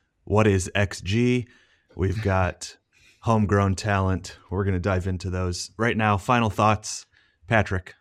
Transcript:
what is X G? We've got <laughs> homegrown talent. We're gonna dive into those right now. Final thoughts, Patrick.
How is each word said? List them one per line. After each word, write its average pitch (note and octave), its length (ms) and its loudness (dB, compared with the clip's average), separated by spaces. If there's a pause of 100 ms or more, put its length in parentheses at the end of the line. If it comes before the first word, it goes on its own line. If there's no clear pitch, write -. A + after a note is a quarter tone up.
(240)
what G#2+ 240 4
is F#2+ 280 2
X G2+ 260 -2
G? A#2+ 460 0 (480)
We've G2 260 -2
got F#2+ 560 -2 (200)
<laughs> - 240 -20
homegrown G2+ 540 2
talent. F#2+ 640 -2 (120)
We're F#2+ 140 -2
gonna G2 160 -2
dive F#2 280 -2
into F#2 220 -6
those F2+ 480 -6
right A2 200 0
now. G#2+ 200 2
Final A#2 320 0
thoughts, G#2+ 560 0 (420)
Patrick. G2+ 540 -2